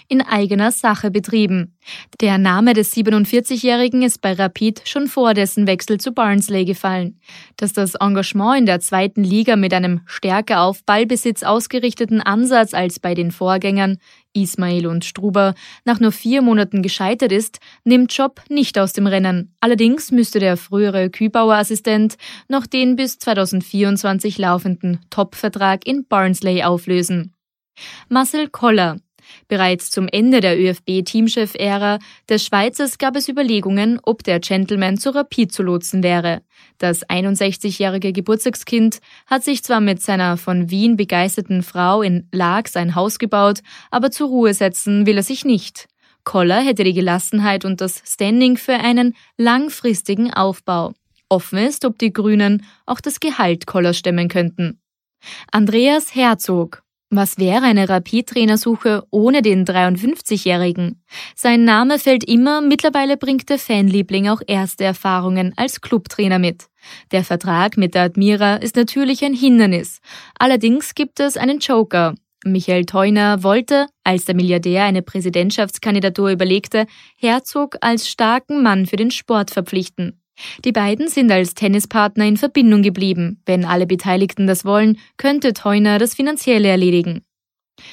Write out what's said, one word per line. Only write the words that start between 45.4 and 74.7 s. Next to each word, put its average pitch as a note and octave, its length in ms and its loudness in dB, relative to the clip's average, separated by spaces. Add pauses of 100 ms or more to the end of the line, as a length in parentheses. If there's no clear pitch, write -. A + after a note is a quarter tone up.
nicht. - 440 -2 (360)
Koller F#3 360 2
hätte A#3+ 240 0
die F#3 100 2
Gelassenheit F#3+ 680 -2
und F#3+ 160 -4
das F#3+ 260 -6
Standing B3 500 2
für B3+ 180 -2
einen A#3+ 400 0 (220)
langfristigen A#3 960 0
Aufbau. F#3 640 -2 (340)
Offen F#3+ 300 0
ist, C4 260 -2
ob A#3+ 140 -2
die A3 140 0
Grünen G#3 520 2 (220)
auch B3 140 -6
das - 180 -8
Gehalt F#3+ 480 -2
Kollers F3 320 0
stemmen F3 300 -2
könnten. E3+ 500 -4 (720)
Andreas A#3 640 2
Herzog. G3 680 0 (280)
Was G3 280 0
wäre F#3+ 240 2
eine G3+ 260 4
Rapid-Trainersuche G#3+ 1200 0
ohne A#3+ 320 2
den F#3+ 220 4
dreiundfünfzigjährigen? F3+ 1400 -2 (320)
Sein A#3 300 4
Name A#3 340 4
fällt B3+ 260 2
immer, C4 360 2
mittlerweile C#4+ 560 0
bringt C4+ 340 -4
der C#4+ 80 0
Fanliebling G3 720 0
auch G#3+ 180 -2
erste F#3+ 380 -4
Erfahrungen F#3 720 -2
als - 240 -4
Clubtrainer G3 580 -2
mit. F3 280 -2 (440)
Der F#3 120 0
Vertrag F3+ 540 -2
mit F#3 180 0
der F3+ 80 2
Admira G3+ 540 2
ist A3 200 -4
natürlich C4 480 0
ein C#4 100 0
Hindernis. A#3 680 2 (380)
Allerdings B3 560 2
gibt - 260 -6
es C#4+ 160 -2
einen C#4 220 -2
Joker. G#3+ 560 0 (300)
Michael F3+ 420 0
Theuner G#3 560 2
wollte, B3 440 2 (180)
als F#3 200 0
der F#3 100 -2
Milliardär F3+ 500 0